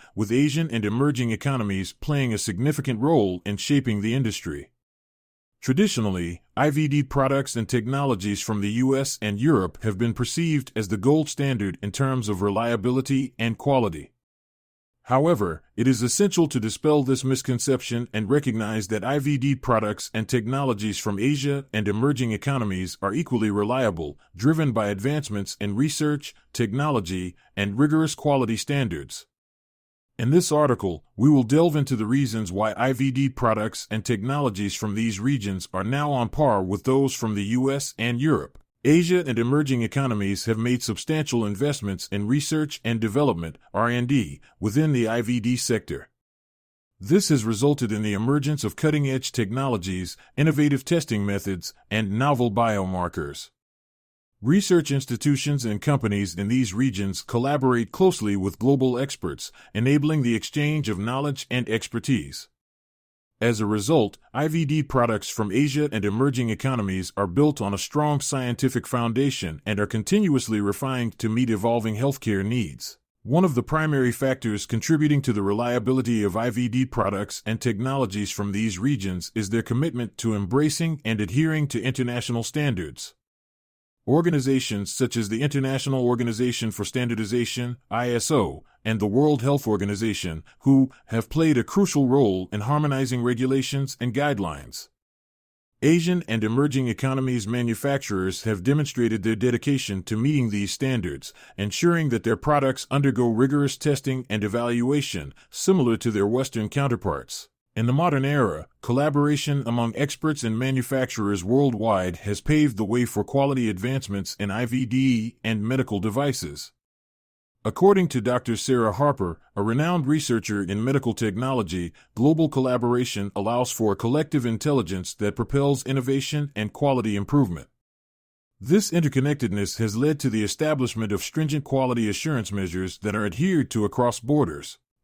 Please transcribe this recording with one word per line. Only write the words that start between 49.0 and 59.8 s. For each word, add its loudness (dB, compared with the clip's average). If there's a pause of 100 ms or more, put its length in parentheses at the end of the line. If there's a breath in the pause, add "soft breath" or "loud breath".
technologies, -4 (180 soft breath)
innovative 2
testing -2
methods, -4 (160 soft breath)
and 0
novel 2
biomarkers. -2 (920)
Research 4
institutions 0
and -2
companies 0
in -2
these 0
regions -2
collaborate 0
closely 2
with -2
global 2
experts, -6 (240 loud breath)
enabling 2